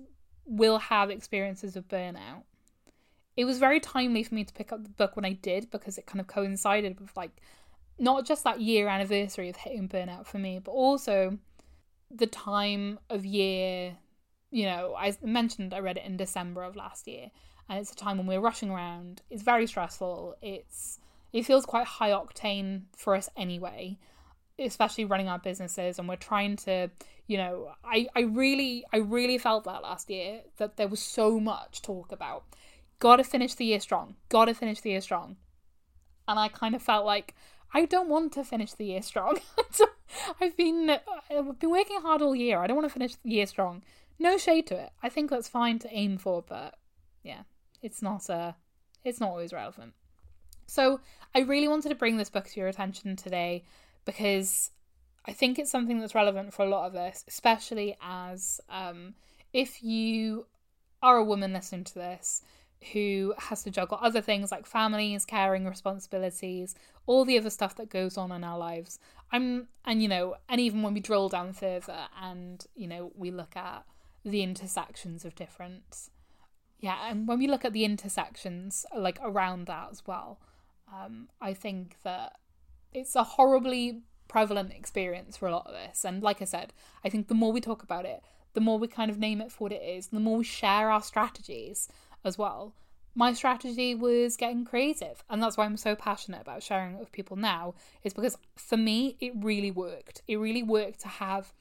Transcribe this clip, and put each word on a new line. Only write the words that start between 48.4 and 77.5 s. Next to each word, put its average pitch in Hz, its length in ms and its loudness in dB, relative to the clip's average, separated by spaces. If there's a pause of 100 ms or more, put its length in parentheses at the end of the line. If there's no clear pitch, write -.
it's 247 160 -4
not 220 80 0
always 170 240 -6
relevant. 117 400 -12 (720)
So 269 340 4 (340)
I 254 60 8
really 285 280 4
wanted 302 220 0
to 302 40 0
bring 226 220 2
this 208 140 -2
book 196 160 -2
to - 120 -12
your 190 100 -2
attention 190 480 -6
today, 175 480 -4 (420)
because 196 640 0 (560)
I 214 60 -10
think 254 260 2
it's 294 120 -4
something 240 280 0
that's 220 160 -6
relevant 202 400 4
for 202 100 2
a 196 60 2
lot 185 160 0
of 185 80 -8
us, 180 340 -6
especially 220 720 0
as, 185 680 -8
um, 180 420 -8 (400)
if 262 300 0
you 226 640 -2 (560)
are 254 160 10
a 233 60 6
woman 196 280 0
listening 180 320 -8
to - 100 -16
this 180 480 -6 (500)
who 202 460 0
has - 260 -8
to 202 80 -8
juggle 190 280 -2
other 226 200 4
things 202 320 -2
like 190 120 -10
families, 214 600 0
caring, 190 420 2
responsibilities, 185 1120 -6 (300)
all 254 180 8
the 254 120 4
other 220 140 2
stuff 196 240 -4
that 220 160 -12
goes 185 260 -2
on 185 140 -6
in 175 140 -8
our 170 120 -6
lives. 170 440 -8 (320)
I'm, 247 340 0 (180)
and, 226 160 2
you 220 80 4
know, 180 280 0 (120)
and 247 120 2
even 214 220 2
when 208 120 0
we 208 60 -2
drill 196 280 2
down 185 260 -4
further 180 520 -6 (160)
and, 180 420 -12 (120)
you 208 100 -10
know, 175 300 -10
we 180 160 -8
look 175 240 -10
at 185 280 -12 (400)
the 202 200 0
intersections 185 800 -8
of 165 100 -12
different, - 720 -16 (720)
yeah, 202 320 -4
and 220 160 -4
when 240 140 2
we 269 80 2
look 269 160 2